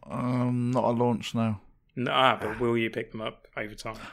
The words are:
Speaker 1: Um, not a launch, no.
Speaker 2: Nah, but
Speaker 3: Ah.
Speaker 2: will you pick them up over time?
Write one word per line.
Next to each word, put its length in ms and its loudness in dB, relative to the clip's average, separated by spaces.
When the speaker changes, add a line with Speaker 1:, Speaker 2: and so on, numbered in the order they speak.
Speaker 1:
Um, 640 -2
not 140 2
a 60 4
launch, 440 0
no. 240 0
Speaker 2:
Nah, 420 4
but 120 -4
Speaker 3:
Ah. 100 -6
Speaker 2:
will 180 4
you 100 2
pick 220 -6
them 100 -10
up 260 -10
over 180 -8
time? 220 -10